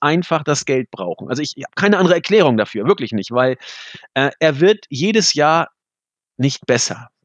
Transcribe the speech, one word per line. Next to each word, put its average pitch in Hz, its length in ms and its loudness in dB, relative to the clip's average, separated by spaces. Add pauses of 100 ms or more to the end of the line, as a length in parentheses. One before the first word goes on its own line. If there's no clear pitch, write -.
einfach 160 420 0
das 143 220 -2
Geld 131 260 -2
brauchen. 90 380 -8
Also 139 140 -4
ich 147 200 -10
hab - 140 -14
keine 202 220 2
andere 180 160 4
Erklärung 165 420 4
dafür, 107 300 -2
wirklich 143 260 0
nicht, 101 180 -4
weil, 127 260 2 (580)
äh, 135 160 2 (100)
er 156 180 2
wird 202 300 2
jedes 190 460 0
Jahr 151 340 2 (720)
nicht 135 280 -2
besser. 120 420 -2 (160)